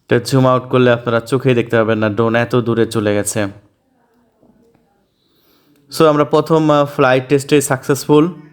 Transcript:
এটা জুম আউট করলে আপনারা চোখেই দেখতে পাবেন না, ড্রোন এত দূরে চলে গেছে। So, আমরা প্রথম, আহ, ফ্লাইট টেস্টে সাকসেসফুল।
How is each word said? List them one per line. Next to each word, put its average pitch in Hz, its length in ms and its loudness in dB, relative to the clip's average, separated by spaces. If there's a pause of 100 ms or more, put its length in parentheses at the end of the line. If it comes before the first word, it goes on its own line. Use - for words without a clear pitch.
এটা 123 180 0
জুম 131 280 0
আউট 127 160 2
করলে 127 280 2
আপনারা 117 280 -2
চোখেই 127 340 -2
দেখতে 117 240 0
পাবেন 110 200 0
না, 107 120 0
ড্রোন 113 260 -2
এত 117 200 -2
দূরে 113 300 0
চলে 104 300 -2
গেছে। 104 320 -4 (2500)
So, 160 140 0
আমরা 147 180 2
প্রথম, 151 480 0
আহ, 147 140 2
ফ্লাইট 131 420 0
টেস্টে 143 340 0
সাকসেসফুল। 147 720 0 (200)